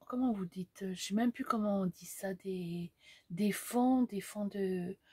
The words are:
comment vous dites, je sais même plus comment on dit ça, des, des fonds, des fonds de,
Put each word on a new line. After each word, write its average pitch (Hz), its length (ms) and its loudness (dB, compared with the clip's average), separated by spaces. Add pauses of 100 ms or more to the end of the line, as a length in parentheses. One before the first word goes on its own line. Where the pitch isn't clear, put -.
comment 254 260 2
vous 190 140 -2
dites, 190 460 -8
je 180 80 -8
sais 190 120 -4
même 233 180 4
plus 262 140 -4
comment 208 360 2
on 190 40 2
dit 180 220 -4
ça, 190 260 -6
des, 175 580 -6 (380)
des 196 220 2
fonds, 254 500 4
des 202 200 0
fonds 208 260 -4
de, 185 500 -2 (140)